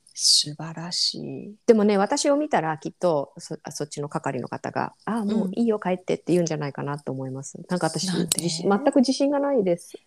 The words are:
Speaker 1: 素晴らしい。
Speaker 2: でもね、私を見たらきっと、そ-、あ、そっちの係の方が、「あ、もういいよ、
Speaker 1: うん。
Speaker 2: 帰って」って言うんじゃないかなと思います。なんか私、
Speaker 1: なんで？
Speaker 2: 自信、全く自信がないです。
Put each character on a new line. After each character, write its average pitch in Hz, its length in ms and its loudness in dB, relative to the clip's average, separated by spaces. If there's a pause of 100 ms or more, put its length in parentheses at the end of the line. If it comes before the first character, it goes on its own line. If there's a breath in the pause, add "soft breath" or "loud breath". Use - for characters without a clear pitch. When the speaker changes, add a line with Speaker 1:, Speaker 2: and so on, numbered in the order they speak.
(140)
Speaker 1:
素 - 400 2
晴 160 200 -12
ら 170 180 -10
し - 220 -2
い。 151 400 -10 (120)
Speaker 2:
で 233 60 10
も 208 120 8
ね、 208 120 6
私 269 340 2
を 285 60 4
見 302 140 0
た 202 100 2
ら 160 160 0
き 165 140 -8
っ - 20 -14
と、 156 460 0
そ-、 - 240 -10
あ、 151 100 -10
そ 147 120 -6
っ 147 40 -12
ち - 140 -10
の 147 80 -6
係 139 300 -4
の - 80 -6
方 - 220 -8
が、 - 240 -4 (120)
「あ、 214 180 -2
も 214 220 0
う 185 80 -2
い 240 100 0
い - 20 0
よ、 214 100 2
Speaker 1:
う - 20 -2
ん。 - 20 -6
Speaker 2:
帰 185 200 -2
っ - 40 -20
て」 - 120 -2
っ - 20 -4
て - 140 -2
言 175 80 4
う - 20 4
ん 170 40 0
じ 160 60 -2
ゃ 147 60 -4
な 147 100 -4
い 139 60 -8
か 139 80 -8
な 143 160 -4
と 139 140 -8
思 131 140 -6
い 131 40 -8
ま 135 120 -8
す。 - 160 -14 (100)
な 180 80 -2
ん - 20 0
か 160 80 0
私、 165 220 -2
Speaker 1:
な 175 140 0
ん 165 60 -2
で？ - 140 -2
Speaker 2:
自 170 80 0
信、 165 180 -2
全 202 100 4 (140)
く - 40 4
自 262 180 4
信 277 160 0
が 285 80 0
な 277 160 0
い 226 100 4
で 175 140 2
す。 - 160 -20 (120)